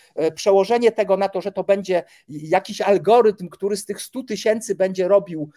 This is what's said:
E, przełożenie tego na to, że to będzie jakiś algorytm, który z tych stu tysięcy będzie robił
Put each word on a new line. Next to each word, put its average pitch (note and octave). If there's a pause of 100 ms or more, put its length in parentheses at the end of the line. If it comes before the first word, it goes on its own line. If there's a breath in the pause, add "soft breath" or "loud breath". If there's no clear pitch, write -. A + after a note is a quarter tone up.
(160 soft breath)
E, D#3+
przełożenie G#3
tego G3
na G3
to, F#3+
że G3
to F#3
będzie F#3 (240 soft breath)
jakiś D#3+
algorytm, G3+
który G3+
z -
tych -
stu -
tysięcy A3
będzie F#3+
robił F3+